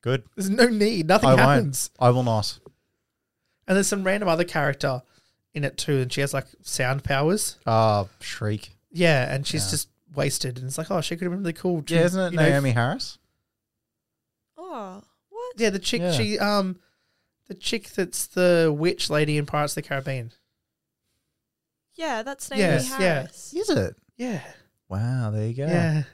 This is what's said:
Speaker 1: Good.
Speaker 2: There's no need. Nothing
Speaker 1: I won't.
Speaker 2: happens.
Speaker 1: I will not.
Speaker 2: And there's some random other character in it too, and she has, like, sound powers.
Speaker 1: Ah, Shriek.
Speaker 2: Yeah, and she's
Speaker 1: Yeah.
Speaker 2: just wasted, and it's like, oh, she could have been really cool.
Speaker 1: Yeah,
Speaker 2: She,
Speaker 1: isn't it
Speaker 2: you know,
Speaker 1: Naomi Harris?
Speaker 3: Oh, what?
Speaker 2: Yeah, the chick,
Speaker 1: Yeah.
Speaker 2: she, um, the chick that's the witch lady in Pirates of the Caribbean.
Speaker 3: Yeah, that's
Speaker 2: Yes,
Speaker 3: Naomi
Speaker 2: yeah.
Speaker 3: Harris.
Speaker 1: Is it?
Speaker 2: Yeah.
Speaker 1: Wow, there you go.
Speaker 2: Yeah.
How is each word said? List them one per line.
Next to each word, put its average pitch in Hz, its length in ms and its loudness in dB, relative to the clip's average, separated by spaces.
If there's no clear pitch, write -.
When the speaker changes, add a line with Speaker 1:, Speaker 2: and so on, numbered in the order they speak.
Speaker 1:
Good. 127 200 -2
Speaker 2:
There's 190 140 -4
no 240 180 6
need. 208 400 0
Nothing 175 220 6
Speaker 1:
I 135 40 10
won't. 127 60 8
Speaker 2:
happens. 135 580 4
Speaker 1:
I 123 120 6
will 127 140 2
not. 110 340 0
Speaker 2:
And 185 100 2
there's 196 120 2
some 196 160 -2
random 196 240 0
other 165 160 2
character 143 580 -2
in 147 100 -4
it 135 140 -4
too, 143 220 0
and 123 120 -4
she - 80 -4
has, 139 140 -2
like, 135 120 -4
sound 135 400 -2
powers. 151 540 0
Speaker 1:
Ah, 110 400 4
Shriek. - 500 -6
Speaker 2:
Yeah, 143 420 2
and 139 120 -4
she's 156 180 -2
Speaker 1:
Yeah. - 60 -4
Speaker 2:
just - 180 -4
wasted, 139 440 -2
and 127 80 -10
it's 135 100 -8
like, 160 140 -8
oh, 190 100 0
she 165 160 -6
could 165 80 -8
have 175 80 -2
been 190 80 -6
really 170 140 -4
cool. 175 340 -2
Speaker 1:
Yeah, 165 120 2
Speaker 2:
She, 165 40 6
Speaker 1:
isn't 180 160 0
it 180 120 -2
Speaker 2:
you 175 60 -4
know, 156 120 6
Speaker 1:
Naomi 139 220 2
Harris? 123 440 -2
Speaker 3:
Oh, 220 440 -14
what? 480 260 -12
Speaker 2:
Yeah, 214 140 2
the 190 80 -6
chick, 190 240 -4
Speaker 1:
Yeah. 175 100 0
Speaker 2:
she, 208 260 0
um, 202 380 0
the 214 60 -12
chick - 360 -6
that's - 360 -4
the 175 500 4
witch 175 320 -2
lady 151 300 2
in 143 80 -2
Pirates 147 260 -2
of 156 100 -6
the - 60 -14
Caribbean. 135 440 -6
Speaker 3:
Yeah, 269 280 -6
that's 277 320 -10
Speaker 2:
Yes, 156 360 2
Speaker 3:
Naomi - 140 -4
Speaker 2:
yeah. 170 160 2
Speaker 3:
Harris. - 340 -14
Speaker 1:
Is 403 160 -4
it? 107 260 0
Speaker 2:
Yeah. 233 240 -6
Speaker 1:
Wow, 117 400 -2
there 107 160 -2
you 117 80 -4
go. 135 120 -4
Speaker 2:
Yeah. 165 360 2